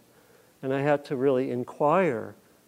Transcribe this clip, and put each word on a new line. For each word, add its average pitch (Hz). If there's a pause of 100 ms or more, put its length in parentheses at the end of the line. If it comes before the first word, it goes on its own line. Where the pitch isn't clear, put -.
(640)
And 135
I 139
had 143
to 147
really 131
inquire 127 (340)